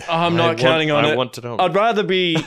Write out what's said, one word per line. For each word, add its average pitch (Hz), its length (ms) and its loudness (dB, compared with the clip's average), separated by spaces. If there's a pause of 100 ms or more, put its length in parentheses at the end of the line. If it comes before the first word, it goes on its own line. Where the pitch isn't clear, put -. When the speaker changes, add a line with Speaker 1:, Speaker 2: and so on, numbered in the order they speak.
Speaker 1:
I'm 170 240 0
Speaker 2:
I 170 40 0
Speaker 1:
not 170 100 2
Speaker 2:
want, 165 120 -2
Speaker 1:
counting 160 320 2
on 147 140 2
Speaker 2:
I 151 60 2
Speaker 1:
it. 120 60 0
Speaker 2:
want 123 160 -2
to 117 80 -14
know. 120 180 -8
Speaker 1:
I'd 180 160 0
rather 214 280 0
be, 180 440 0